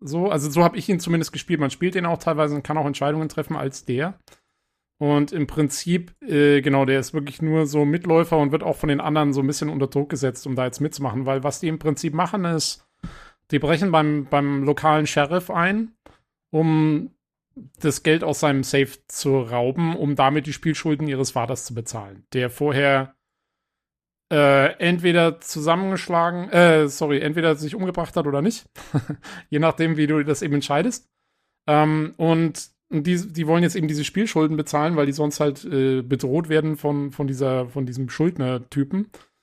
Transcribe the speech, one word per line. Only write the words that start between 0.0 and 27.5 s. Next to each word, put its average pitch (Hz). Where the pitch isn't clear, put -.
So, 175
also 151
so 170
hab 170
ich -
ihn 180
zumindest 165
gespielt. 165
Man 139
spielt 175
ihn 175
auch 170
teilweise 151
und 143
kann 156
auch 147
Entscheidungen 147
treffen 160
als 139
der. 147
Und 147
im 147
Prinzip, 170
äh, 147
genau, 139
der 135
ist 131
wirklich 143
nur 160
so 147
Mitläufer 165
und 143
wird 151
auch 160
von 156
den 143
anderen 151
so 139
ein 135
bisschen 147
unter 139
Druck 143
gesetzt, 127
um 135
da 127
jetzt 127
mitzumachen. 135
Weil 135
was 143
die 170
im 160
Prinzip 151
machen 175
ist, 165
die 147
brechen 165
beim, 151
beim 143
lokalen 151
Sheriff 160
ein, 196
um 156
das 147
Geld 160
aus 151
seinem 139
Safe 139
zu 135
rauben, 127
um 143
damit 143
die 151
Spielschulden 156
ihres 131
Vaters 123
zu 123
bezahlen, 104
der 127
vorher, 139
äh, 143
entweder 170
zusammengeschlagen, 175
äh, 165
sorry, 143
entweder 160